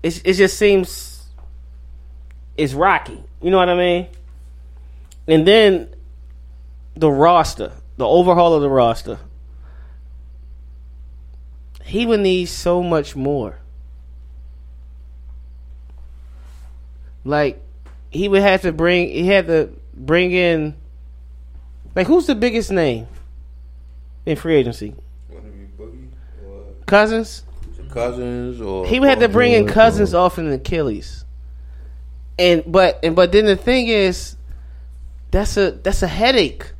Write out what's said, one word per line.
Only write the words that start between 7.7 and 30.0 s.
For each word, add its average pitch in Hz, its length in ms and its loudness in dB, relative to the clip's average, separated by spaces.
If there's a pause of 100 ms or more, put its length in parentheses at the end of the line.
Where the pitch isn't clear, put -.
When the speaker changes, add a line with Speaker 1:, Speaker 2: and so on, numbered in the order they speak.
Speaker 1:
the 127 100 -2
overhaul 170 460 4
of 151 80 4
the 143 80 0
roster. 117 500 0 (2750)
He 226 220 -2
would 226 160 2
need 185 260 2
so 180 360 -2
much 160 340 -2
more. 135 420 -4 (3750)
Like, 143 380 -2 (480)
he 202 180 -2
would 196 140 4
have 190 200 4
to 175 100 -2
bring, 175 360 2
he 170 180 -4
had 190 200 4
to 156 260 0 (220)
bring 170 380 0
in, 165 420 0 (1200)
like, 190 120 0
who's 330 200 4
the 285 80 2
biggest 226 380 0
name 127 340 0 (1200)
in 156 100 -2
free 165 200 0
agency? 117 380 0 (360)
Speaker 2:
Wanna 85 180 -20
be 101 180 -20 (160)
Boogie 117 260 -18 (380)
or - 180 -18 (220)
Speaker 1:
Cousins? 214 580 2 (460)
Speaker 2:
Cousins 123 680 -6
or 95 260 -6
Speaker 1:
He 247 120 0
would 277 100 6
have 262 120 4
to 233 80 4
Speaker 2:
Paul 196 60 -2
Speaker 1:
bring 240 180 4
in 214 120 4
Speaker 2:
George 208 100 -4
Speaker 1:
Cousins 214 400 4